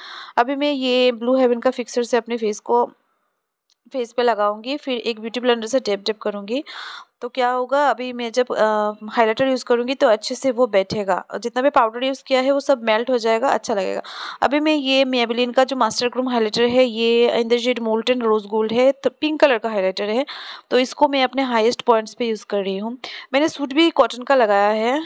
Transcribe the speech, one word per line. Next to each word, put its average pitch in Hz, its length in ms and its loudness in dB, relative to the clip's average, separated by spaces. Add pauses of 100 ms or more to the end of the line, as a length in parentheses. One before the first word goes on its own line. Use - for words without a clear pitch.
(380)
अभी 247 180 2
मैं 294 160 0
ये 254 400 2
ब्लू 240 240 0
हेवन 247 240 2
का 262 100 0
फिक्सर 247 340 -4
से 233 140 0
अपने 233 200 -4
फेस 214 220 -4
को, 240 320 0 (1000)
फेस 240 200 -6
पे 247 100 -2
लगाऊंगी, 220 540 0
फिर 254 200 -4
एक 220 220 -6
ब्यूटी 226 200 -8
ब्लेंडर 233 280 0
से 254 120 0
टैप 202 260 -4
टैप 214 120 -4
करूँगी। 208 460 -6 (580)
तो 240 80 -8
क्या 247 200 0
होगा, 254 400 0
अभी 247 240 -2
मैं 240 180 -6
जब, 247 200 0
अ, 214 400 0 (180)
हाइलाइटर 226 380 2
यूज़ 262 180 0
करूँगी, 247 300 0
तो 277 120 4
अच्छे 220 280 2
से 262 160 -2
वो 240 160 2
बैठेगा, 196 640 0
और 202 80 -6
जितना 233 220 -6
भी 277 80 4
पाउडर 240 340 2
यूज़ 262 240 -4
किया 254 140 2
है, 262 100 2
वो 277 80 2
सब 269 240 0
मेल्ट 220 260 0
हो 254 80 2
जाएगा, 226 300 2
अच्छा 220 260 0
लगेगा। 196 280 -4 (400)
अभी 262 180 2
मैं 311 160 2
ये 269 300 2
Maybelline 240 500 -2
का 262 80 6
जो 262 120 -2
मास्टर 247 340 0
क्रोम 254 200 -4
हाइलाइटर 226 320 0
है, 247 240 4
ये 233 580 2
in 226 60 -4
the 233 160 0
shade 233 220 -2
Molten 226 400 0
Rose 214 280 0
Gold 220 160 0
है, 254 200 4
तो 254 180 -2
पिंक 302 300 -4
कलर 277 180 2
का 226 120 -6
हाइलाइटर 202 400 -2
है, 247 160 -2 (440)
तो 247 100 2
इसको 262 280 2
मैं 277 160 0
अपने 254 180 0
हाईएस्ट 240 400 0
पॉइंट्स 220 320 0
पे 240 120 -6
यूज़ 220 200 -6
कर 202 120 -4
रही 190 200 -4
हूँ। 226 200 -8 (360)
मैंने 294 160 2
सूट 277 240 -8
भी 330 160 4
कॉटन 240 340 2
का 269 120 2
लगाया 208 340 4
है, 233 360 0